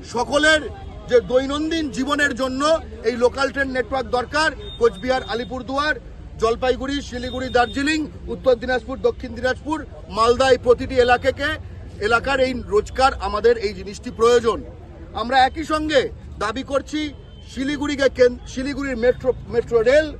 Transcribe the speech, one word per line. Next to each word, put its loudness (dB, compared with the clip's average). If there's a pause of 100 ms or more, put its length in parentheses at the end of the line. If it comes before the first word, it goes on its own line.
সকলের 4 (480)
যে 8
দৈনন্দিন 0
জীবনের 0
জন্য 2 (260)
এই 0
লোকাল 2
ট্রেন -2
নেটওয়ার্ক -2
দরকার। 0 (280)
কোচবিহার, 2
আলিপুরদুয়ার, -2 (440)
জলপাইগুড়ি, 0
শিলিগুড়ি, -6
দার্জিলিং, 2 (200)
উত্তর 2
দিনাজপুর, -4
দক্ষিণ -2
দিনাজপুর, -4 (220)
মালদা, 4
এই 6
প্রতিটি 2
এলাকাকে, 4 (560)
এলাকার 2
এই 0
রোজকার 2
আমাদের 2
এই -4
জিনিসটি -12
প্রয়োজন। 4 (520)
আমরা 0
একই 2
সঙ্গে 0 (300)
দাবি -4
করছি -4 (400)
শিলিগুড়িকে -2
কেন-, 2
শিলিগুড়ির -6
মেট্রো, 0 (160)
মেট্রো 0
রেল 4